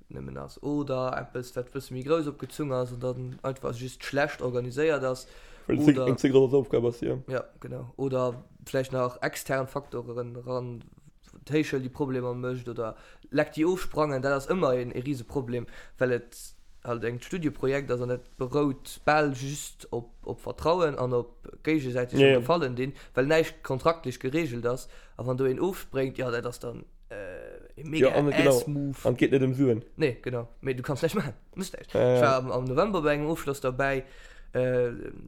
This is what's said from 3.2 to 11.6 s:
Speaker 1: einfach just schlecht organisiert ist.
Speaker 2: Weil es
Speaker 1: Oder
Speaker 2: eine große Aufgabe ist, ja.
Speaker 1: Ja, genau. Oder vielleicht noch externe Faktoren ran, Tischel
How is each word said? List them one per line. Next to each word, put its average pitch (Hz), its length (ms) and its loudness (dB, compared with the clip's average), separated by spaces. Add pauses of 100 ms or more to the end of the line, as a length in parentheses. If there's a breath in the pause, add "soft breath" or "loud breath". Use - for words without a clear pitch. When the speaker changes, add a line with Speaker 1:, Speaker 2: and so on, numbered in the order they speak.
Speaker 1:
einfach 135 320 -4
just 123 300 -10
schlecht 143 380 -2
organisiert 127 600 0
ist. 131 260 -2 (380 soft breath)
Speaker 2:
Weil 127 120 4
es 147 100 4
Speaker 1:
Oder 131 180 6
Speaker 2:
eine 131 100 4
große 135 400 6
Aufgabe 120 320 2
ist, 120 140 -6
ja. 127 140 -2 (120)
Speaker 1:
Ja, 127 160 -4 (160)
genau. 127 360 -12
Oder 127 480 -2 (220)
vielleicht 131 260 -2
noch 123 300 -2
externe 135 440 -2
Faktoren 120 720 -8
ran, 123 460 -6 (600)
Tischel 147 360 0